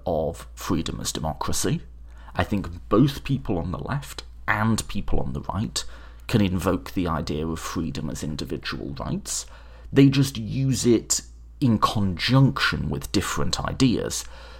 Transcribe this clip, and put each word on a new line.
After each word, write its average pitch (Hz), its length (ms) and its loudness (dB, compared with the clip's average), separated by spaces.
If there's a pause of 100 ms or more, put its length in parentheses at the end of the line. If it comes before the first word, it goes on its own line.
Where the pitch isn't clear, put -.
of 80 480 -2
freedom - 440 -2
as - 140 -6
democracy. - 720 -2 (520)
I 92 80 2
think 87 460 -4
both 139 340 4
people 117 360 -2
on 90 120 -4
the - 80 -4
left - 440 -6 (260)
and 107 400 2
people - 320 2
on 67 140 -2
the 71 80 -6
right - 420 -4 (420)
can 110 140 4
invoke 92 520 0
the 87 160 0
idea 80 380 -2
of 82 140 -4
freedom 78 480 -4
as - 160 -6
individual 76 720 -6
rights. - 460 -4 (480)
They 139 160 10
just 135 300 2
use 123 480 0
it - 340 4 (400)
in 117 180 4
conjunction 98 1120 4
with 69 240 -4
different - 480 0
ideas. - 640 2 (360)